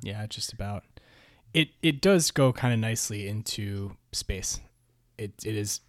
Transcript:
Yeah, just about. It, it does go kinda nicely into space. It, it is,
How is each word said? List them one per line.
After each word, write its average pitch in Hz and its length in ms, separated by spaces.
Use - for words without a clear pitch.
Yeah, 107 240
just - 280
about. 101 300
It, 160 180
it 147 180
does 190 300
go 135 220
kinda 120 260
nicely 110 500
into 101 680
space. - 480
It, 104 140
it 107 120
is, 104 320